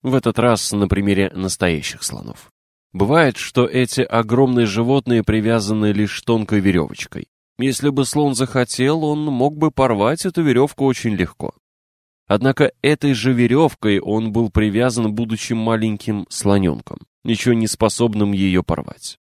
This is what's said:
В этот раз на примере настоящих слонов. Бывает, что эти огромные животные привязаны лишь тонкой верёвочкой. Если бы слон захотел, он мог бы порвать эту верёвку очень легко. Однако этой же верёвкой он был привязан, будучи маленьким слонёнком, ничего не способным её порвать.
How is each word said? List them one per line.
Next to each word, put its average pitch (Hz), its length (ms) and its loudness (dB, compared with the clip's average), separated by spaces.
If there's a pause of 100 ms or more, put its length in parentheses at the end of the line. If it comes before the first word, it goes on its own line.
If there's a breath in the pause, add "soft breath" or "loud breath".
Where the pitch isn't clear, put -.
В 127 120 0
этот 120 240 0
раз 117 340 0
на 101 160 2
примере 98 460 2
настоящих 90 680 -2
слонов. - 480 -12 (440)
Бывает, 127 420 2
что - 300 0
эти 127 340 -2
огромные 120 640 2
животные 117 580 0
привязаны 107 720 0
лишь 104 300 -2
тонкой 110 380 0
верёвочкой. - 680 -2 (300)
Если 135 320 0
бы 135 160 0
слон 143 280 0
захотел, 131 680 0
он 151 220 -2
мог 143 320 -2
бы 156 120 2
порвать 120 540 0
эту 170 180 -2
верёвку 135 440 2
очень 120 300 -2
легко. - 360 -4 (760)
Однако 131 540 2
этой 143 320 0
же 123 220 0
верёвкой 120 680 2
он 110 320 -4
был 113 160 0
привязан, 110 640 0
будучи 113 400 -4
маленьким 110 760 -2
слонёнком, 95 680 -2 (240)
ничего 117 280 0
не 113 140 0
способным 107 680 0
её 95 300 2
порвать. - 640 -8